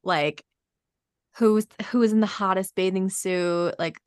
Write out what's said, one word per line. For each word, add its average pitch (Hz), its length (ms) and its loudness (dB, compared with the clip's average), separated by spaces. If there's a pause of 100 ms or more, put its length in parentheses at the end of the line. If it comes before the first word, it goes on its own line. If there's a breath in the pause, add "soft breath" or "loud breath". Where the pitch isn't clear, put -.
like, 151 380 -2 (920)
who's, 214 300 2 (240)
who 240 120 2
is 220 100 4
in 220 80 4
the 214 60 4
hottest 190 480 -2
bathing 190 360 0
suit, 175 680 -2
like, 165 280 -6